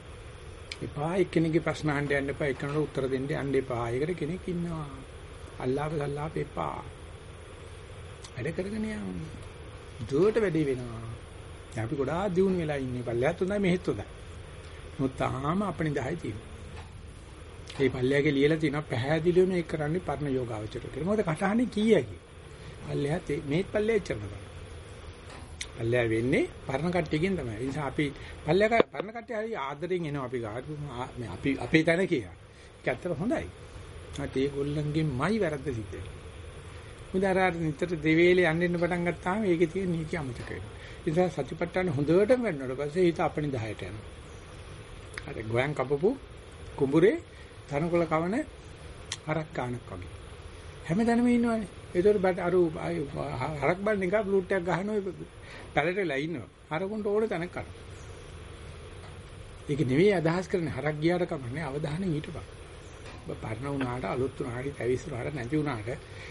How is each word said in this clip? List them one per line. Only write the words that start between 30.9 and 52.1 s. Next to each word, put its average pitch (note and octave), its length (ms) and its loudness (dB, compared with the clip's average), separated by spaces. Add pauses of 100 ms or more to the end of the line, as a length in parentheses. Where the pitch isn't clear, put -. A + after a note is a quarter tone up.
මේ A#2+ 160 -6
අපි, A2 280 -2
අපේ D#3+ 260 6
තැන E3 220 4
කියලා. A#2+ 300 0 (380)
ඒක - 140 -6
ඇත්තට F3 280 -2
හොඳයි. A3+ 300 0 (680)
ඒත් C#3 200 -4
ඒගොල්ලන්ගෙන්මයි D3 1000 2
වැරද්ද D3+ 300 0
සිද්ධ A2 240 -4
වෙන්නේ. F2+ 240 -10 (880)
මොකද F#3+ 200 2
අර, F#3+ 140 4
අර F#3 160 4
නිතර E3 420 0
දෙවේලේ E3+ 500 8
යන්න E3 160 4
එන්න F3 160 2
පටන් F3 260 2
ගත්තාම G3 400 0
ඒකේ F3 220 6
තියෙන F#3 240 0
නීති E3 260 0
අමතක C3 280 -4
වෙනවා. - 280 -8 (200)
ඒ - 100 -14
නිසා F3 280 4
සතිපට්ඨාන E3+ 600 0
හොඳටම F3+ 500 6
වැඩනට C3+ 360 -2
පස්සේ D3 280 2
හිත E3+ 160 4
අපනිදායට C3 600 0
යනවා. G#2+ 260 -10 (1120)
අර C#3+ 220 -8
ගෝයන් B2 280 2
කපපු C#3+ 360 2 (640)
කුඹුරේ D#3+ 440 6 (480)
තනකොළ E3 400 2
කවන D#3+ 300 2 (880)
හරක් D#3 280 -2
කාණක් B2 360 -4
වගේ. F#2 240 -10 (720)
හැමතැනම A#3 460 4
ඉන්නවනේ. A#3 400 4 (220)
ඒතකොට G3+ 300 6